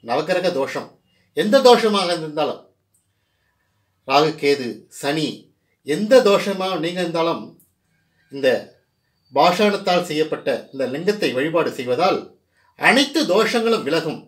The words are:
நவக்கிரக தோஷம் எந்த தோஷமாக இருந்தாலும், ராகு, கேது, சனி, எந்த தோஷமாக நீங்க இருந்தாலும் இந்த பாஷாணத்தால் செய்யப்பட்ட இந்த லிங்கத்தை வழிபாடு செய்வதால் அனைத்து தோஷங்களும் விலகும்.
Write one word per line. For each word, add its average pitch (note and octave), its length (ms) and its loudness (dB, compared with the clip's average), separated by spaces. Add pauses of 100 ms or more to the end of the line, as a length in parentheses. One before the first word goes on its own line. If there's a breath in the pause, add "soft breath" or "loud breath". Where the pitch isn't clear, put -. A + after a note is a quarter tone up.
நவக்கிரக D3+ 480 -2
தோஷம் C3+ 360 -4 (480)
எந்த G#3 320 2
தோஷமாக G#3 500 4
இருந்தாலும், D3+ 420 -4 (1500)
ராகு, D3 260 4
கேது, C#3 340 0 (300)
சனி, D3 300 -2 (580)
எந்த G#3 420 4
தோஷமாக F#3 560 -2
நீங்க F3+ 180 -4
இருந்தாலும் E3 400 -2 (920)
இந்த C3+ 160 0 (840)
பாஷாணத்தால் F3+ 720 2
செய்யப்பட்ட D#3 420 -4 (220)
இந்த C3+ 160 -4
லிங்கத்தை E3+ 440 -2
வழிபாடு D3 420 0
செய்வதால் C3+ 440 0 (600)
அனைத்து C4+ 420 2 (120)
தோஷங்களும் A3 540 0
விலகும். D#3 420 -4